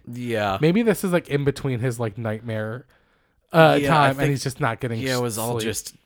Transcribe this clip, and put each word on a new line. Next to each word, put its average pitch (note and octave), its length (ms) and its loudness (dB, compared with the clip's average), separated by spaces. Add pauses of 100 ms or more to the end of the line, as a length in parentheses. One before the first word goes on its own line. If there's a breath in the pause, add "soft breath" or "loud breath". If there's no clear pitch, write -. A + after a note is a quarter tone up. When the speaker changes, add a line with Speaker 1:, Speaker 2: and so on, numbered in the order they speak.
(120)
Speaker 1:
Yeah. A2 500 -2
Speaker 2:
Maybe F3 200 4
this A3 220 0
is, F#3 80 -2
like, F3 180 0
in C#3+ 160 -2
between C3+ 340 -2
his, A#2+ 200 -2
like, A2+ 180 -4
nightmare, A2 680 -6 (680)
uh, D#3 260 8
Speaker 1:
Yeah, C#3+ 140 2
I - 0 -
Speaker 2:
time, D3 180 6
and C3+ 80 -4
Speaker 1:
think, C#3 120 2
Speaker 2:
he's C3 120 -2
just - 160 -8
not A#2 200 -2
getting A#2 200 -4
Speaker 1:
yeah, C3 180 -2
it B2 40 0
was A#2 160 -4
all A#2 160 -4
Speaker 2:
sleep. A2+ 100 -4
Speaker 1:
just - 320 -6 (100)